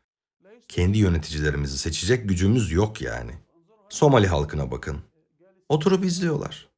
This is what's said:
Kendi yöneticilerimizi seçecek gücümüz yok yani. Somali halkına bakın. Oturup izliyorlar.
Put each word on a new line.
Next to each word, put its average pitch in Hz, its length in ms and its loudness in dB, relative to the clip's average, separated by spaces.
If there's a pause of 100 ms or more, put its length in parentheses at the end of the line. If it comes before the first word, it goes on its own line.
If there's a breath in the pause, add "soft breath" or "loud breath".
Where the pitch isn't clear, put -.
(680)
Kendi 95 300 0
yöneticilerimizi 76 800 0
seçecek 104 500 -2
gücümüz 95 440 2
yok 107 280 0
yani. 58 320 -8 (560)
Somali 131 380 4
halkına 73 440 -2
bakın. 69 280 -8 (720)
Oturup 185 360 2
izliyorlar. 175 720 -4